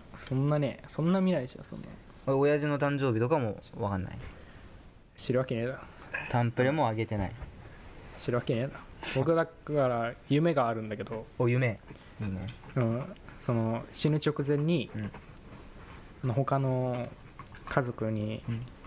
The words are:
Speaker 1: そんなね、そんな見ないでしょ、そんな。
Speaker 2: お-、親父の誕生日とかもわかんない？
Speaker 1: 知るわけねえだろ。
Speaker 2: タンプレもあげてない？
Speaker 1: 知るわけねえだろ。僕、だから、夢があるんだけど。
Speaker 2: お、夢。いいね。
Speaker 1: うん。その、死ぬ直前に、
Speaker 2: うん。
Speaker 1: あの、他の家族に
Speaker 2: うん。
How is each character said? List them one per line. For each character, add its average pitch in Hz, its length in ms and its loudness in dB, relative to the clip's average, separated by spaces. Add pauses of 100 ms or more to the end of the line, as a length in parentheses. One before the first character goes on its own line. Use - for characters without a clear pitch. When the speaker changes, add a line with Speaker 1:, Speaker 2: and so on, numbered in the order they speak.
(160)
Speaker 1:
そ - 200 -4
ん 139 140 4
な 151 100 4
ね、 135 280 -2
そ - 140 -4
ん 165 100 4
な 190 100 4
見 185 100 4
な 160 80 4
い 127 40 -2
で 127 40 -6
し - 100 -14
ょ、 - 60 -14
そ - 120 -12
ん - 60 -10
な。 - 60 -12 (460)
Speaker 2:
お-、 135 60 4
親 147 180 6
父 147 100 2
の 147 100 2
誕 143 220 2
生 131 140 4
日 110 60 2
と 123 100 4
か 160 100 4
も 110 180 0 (200)
わ 101 120 0
か 98 80 2
ん 90 60 -2
な - 80 -8
い？ - 60 -10 (1000)
Speaker 1:
知 - 180 -2
る 123 60 4
わ 131 60 0
け 127 100 -2
ね 113 80 0
え 120 40 0
だ 131 60 -2
ろ。 - 60 -10 (500)
Speaker 2:
タ 123 140 4
ン 117 80 4
プ 127 120 2
レ 135 80 6
も 147 160 4
あ 110 60 2
げ 110 120 0
て 107 120 -2
な 95 100 0
い？ - 40 -4 (880)
Speaker 1:
知 - 120 -2
る 120 60 2
わ 120 60 0
け 135 120 0
ね 113 60 0
え 139 60 -2
だ 139 60 -8
ろ。 - 60 -14 (360)
僕、 135 180 4
だ 160 120 4
か 147 420 2
ら、 117 260 2 (140)
夢 156 260 6
が 127 140 6
あ 117 60 2
る 113 80 -2
ん 110 80 -6
だ 104 80 -4
け - 60 -6
ど。 113 220 -6 (120)
Speaker 2:
お、 123 120 4
夢。 123 300 4 (420)
い 107 40 -2
い - 20 -2
ね。 92 180 -4 (300)
Speaker 1:
う 139 60 2
ん。 120 340 0 (240)
そ - 140 0
の、 113 400 0
死 - 160 2
ぬ 151 140 4
直 147 220 0
前 147 120 4
に、 151 360 2
Speaker 2:
う 107 60 -6
ん。 104 120 -4 (1120)
Speaker 1:
あ - 20 2
の、 120 60 0
他 135 260 2
の 127 480 2 (580)
家 - 160 2
族 113 300 -2
に 107 360 -2
Speaker 2:
う 120 40 -2
ん。 117 140 -4 (220)